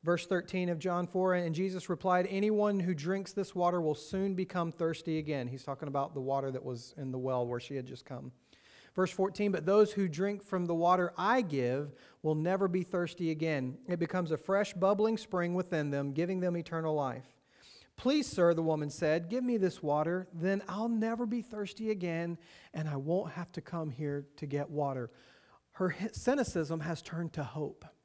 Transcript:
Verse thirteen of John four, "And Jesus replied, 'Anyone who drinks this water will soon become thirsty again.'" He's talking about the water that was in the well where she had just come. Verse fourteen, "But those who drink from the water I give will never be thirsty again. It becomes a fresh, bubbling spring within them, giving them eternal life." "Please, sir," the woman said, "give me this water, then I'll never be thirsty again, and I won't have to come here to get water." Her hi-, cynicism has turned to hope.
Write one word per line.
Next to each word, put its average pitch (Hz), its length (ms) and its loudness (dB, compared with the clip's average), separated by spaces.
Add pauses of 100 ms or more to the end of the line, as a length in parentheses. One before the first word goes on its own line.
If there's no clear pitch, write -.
Verse 170 220 0
thirteen 180 420 0
of 165 120 0
John 175 280 0
four, 185 280 2
"And 170 200 0
Jesus 185 320 -2
replied, 180 400 2
'Anyone 208 540 2
who 180 120 2
drinks 185 380 -2
this - 240 -4
water 175 240 4
will 156 160 2
soon 190 400 -2
become 180 340 0
thirsty 160 480 -2
again.'" 147 300 -2
He's 127 160 -8
talking 139 240 -6
about 139 260 -2
the 143 60 -6
water 135 320 0
that 131 140 -6
was 123 320 -8
in 135 140 -6
the 131 80 -4
well 127 280 0
where 123 140 -2
she 139 160 -8
had 127 80 -6
just 127 180 -14
come. 127 300 -12 (600)
Verse 185 160 2
fourteen, 196 420 0
"But 156 120 -2
those 208 280 6
who 196 160 0
drink 196 340 -2
from 180 220 0
the 170 100 2
water 175 420 4
I 214 240 4
give 139 520 0 (300)
will 156 120 2
never 185 320 2
be 180 160 0
thirsty 170 480 -2
again. 151 460 0 (100)
It 175 120 -2
becomes 170 320 0
a 156 60 2
fresh, 196 360 0
bubbling 208 440 4
spring 175 360 -2
within 180 360 0
them, 139 220 0
giving 175 300 0
them 175 160 0
eternal 160 380 -2
life." 127 420 -4 (600)
"Please, 285 280 2
sir," 170 300 6
the 165 80 0
woman 151 260 2
said, 170 400 0
"give 254 140 -2
me 247 140 2
this 185 260 2
water, 160 500 0
then 196 340 0
I'll 214 220 -2
never 226 380 0
be 233 160 -2
thirsty 214 480 -6
again, 170 480 -2 (340)
and 156 160 -2
I 143 60 -2
won't 160 380 0
have 175 180 -8
to 165 100 -8
come 160 300 -6
here 143 340 -4 (120)
to 151 100 -8
get 143 240 -2
water." 139 400 -2 (640)
Her 185 160 0
hi-, 214 220 -4
cynicism 165 680 0
has 160 240 -4
turned 165 300 -6
to 151 100 -4
hope. 143 420 -6 (200)